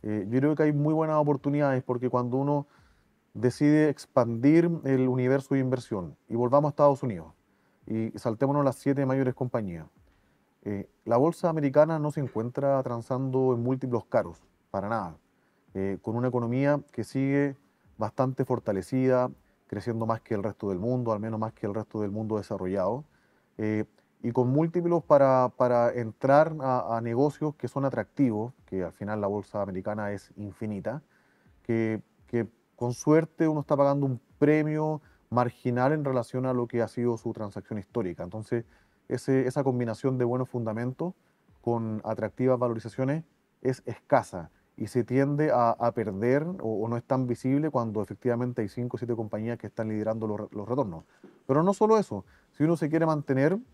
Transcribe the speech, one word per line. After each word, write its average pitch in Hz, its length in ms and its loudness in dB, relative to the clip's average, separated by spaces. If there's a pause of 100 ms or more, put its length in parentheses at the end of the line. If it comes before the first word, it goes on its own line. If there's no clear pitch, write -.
eh, 107 260 -4
yo 123 120 2
creo 147 140 2
que 156 100 2
hay 151 80 2
muy 147 200 2
buenas 156 240 0
oportunidades 143 640 2
porque 123 280 -2
cuando 123 260 -2
uno 143 300 0 (680)
decide 147 560 4
expandir 135 800 2 (140)
el 131 240 2
universo 131 460 0
de 135 60 2
inversión, 117 560 -4 (120)
y 117 60 -6
volvamos 123 340 4
a - 20 0
Estados 143 320 4
Unidos, 92 300 -6 (540)
y 113 320 -4
saltémonos 139 460 0
las 131 120 0
siete 139 300 0
mayores 131 280 2
compañías, 98 520 -4 (760)
eh, 101 240 -6 (160)
la 113 120 2
bolsa 165 320 2
americana 156 500 4
no 147 120 -2
se 151 100 -4
encuentra 131 600 -2
transando 131 720 0
en 117 80 -2
múltiplos 123 440 -2
caros, 92 320 -2 (320)
para 98 180 -4
nada, 95 280 -6 (580)
eh, 95 280 -4
con 113 140 -4
una 123 120 -2
economía 127 520 0 (120)
que 117 120 -6
sigue 139 520 -2 (400)
bastante 131 480 -2
fortalecida, 127 840 0 (380)
creciendo 113 380 -6
más 110 140 -2
que - 140 -6
el 101 80 -2
resto 104 280 -4
del 92 80 -2
mundo, 120 340 -2
al 104 80 -2
menos 110 180 -6
más 110 140 -4
que - 140 -8
el 101 80 -4
resto 107 260 -6
del 104 100 -2
mundo 107 260 -4
desarrollado, 98 680 -2 (520)
eh, 107 280 0 (360)
y 120 120 -4
con 123 160 2
múltiplos 170 560 0
para, 131 520 6
para 120 380 2
entrar 135 680 2
a, 123 360 -2
a 113 40 0
negocios 139 540 0
que - 140 -8
son 139 160 -4
atractivos, 117 680 0 (140)
que 92 160 -4
al 85 100 -6
final 104 280 -6
la 101 80 0
bolsa 101 340 -4
americana 101 500 -6
es 101 240 -10
infinita, 107 680 -6 (600)
que, 113 400 0 (240)
que 117 220 -2 (260)
con 123 200 -4
suerte 160 520 2
uno 151 140 0
está 143 160 0
pagando 139 300 2
un 131 140 -4 (180)
premio 151 600 2 (300)
marginal 123 600 2
en 151 120 0
relación 127 420 -2
a 131 60 0
lo 120 140 0
que 117 160 0
ha 107 60 0
sido 120 280 0
su 113 160 -6
transacción 107 460 -8
histórica. 92 460 -4
Entonces, 110 400 -6 (440)
ese, 131 380 0
esa 131 180 -2
combinación 123 540 -2
de 123 60 2
buenos 123 240 -2
fundamentos 123 640 -6 (460)
con 113 440 -2
atractivas 110 540 0
valorizaciones 123 640 -2 (380)
es 131 240 -2
escasa 113 640 -2 (260)
y 107 120 -6
se 139 140 -2
tiende 143 480 2
a, 120 200 4
a 117 220 0
perder 113 500 0 (180)
o, 110 240 -4
o 113 40 -4
no 117 80 -2
es 120 80 -6
tan 131 220 0
visible 135 440 0
cuando 113 320 -2
efectivamente 120 600 -2
hay 101 60 -4
cinco 123 280 -6
o - 20 -6
siete 117 180 -4
compañías 110 420 -6
que 104 100 -12
están 110 200 -6
liderando 110 380 -2
los 104 140 -4
re-, 104 120 -10
los 104 160 -10
retornos. 110 360 -2 (420)
Pero 143 160 4
no 196 100 4
solo 220 260 4
eso, 107 260 -4 (280)
si - 120 0
uno 165 120 4
se 156 120 -2
quiere 160 180 2
mantener 151 520 2 (160)